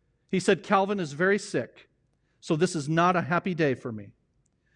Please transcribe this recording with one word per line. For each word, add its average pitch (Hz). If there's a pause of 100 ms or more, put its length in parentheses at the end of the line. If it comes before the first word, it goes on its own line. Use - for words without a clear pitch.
(300)
He 190
said, 190
"Calvin 196
is 151
very 185
sick, - (520)
so -
this 175
is 143
not 175
a 165
happy 170
day 151
for 120
me." 107 (640)